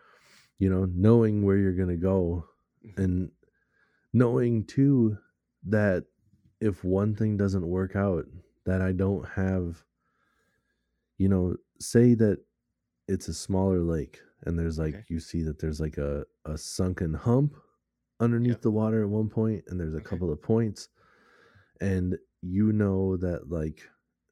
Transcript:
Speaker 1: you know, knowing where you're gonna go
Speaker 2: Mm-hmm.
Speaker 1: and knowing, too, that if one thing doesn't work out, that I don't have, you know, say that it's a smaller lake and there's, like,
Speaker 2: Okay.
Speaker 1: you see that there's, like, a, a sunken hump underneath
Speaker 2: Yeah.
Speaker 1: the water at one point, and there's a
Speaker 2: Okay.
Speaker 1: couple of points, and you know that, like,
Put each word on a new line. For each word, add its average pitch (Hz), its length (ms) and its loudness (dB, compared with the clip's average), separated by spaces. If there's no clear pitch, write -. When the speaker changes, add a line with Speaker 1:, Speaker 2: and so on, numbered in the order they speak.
Speaker 1:
you 95 100 4
know, 95 160 2
knowing 104 580 4
where 98 140 4
you're 95 180 2
gonna 90 220 -2
go 87 500 0
Speaker 2:
Mm-hmm. 98 220 -4
Speaker 1:
and 92 260 -2
knowing, 120 520 2
too, 127 520 2
that 101 440 0
if 107 240 -2
one 98 300 0
thing 107 220 0
doesn't 95 300 0
work 92 280 -2
out, 98 300 0
that 92 160 0
I 92 120 0
don't 95 360 -2
have, 92 560 -4
you 98 100 2
know, 90 280 0
say 120 360 6
that 107 300 4
it's 95 220 -4
a 82 60 -8
smaller 95 480 0
lake 82 380 -4
and 85 140 -2
there's, 82 200 -2
like, 78 160 -2
Speaker 2:
Okay. 107 140 -16
Speaker 1:
you 82 100 -4
see 82 240 -6
that 78 160 -6
there's, 78 220 -4
like, 78 180 -6
a, 71 260 -4
a 78 120 -8
sunken 90 580 -4
hump 127 400 0
underneath 117 400 0
Speaker 2:
Yeah. - 20 -6
Speaker 1:
the 113 80 2
water 110 320 0
at 101 60 -2
one 107 200 -2
point, 110 380 -2
and 90 120 -8
there's 80 160 -6
a 78 60 -6
Speaker 2:
Okay. - 180 -8
Speaker 1:
couple 87 120 -2
of 76 100 -6
points, 113 480 -2
and 92 360 -2
you 101 320 0
know 95 440 0
that, 87 320 -4
like, 80 340 -6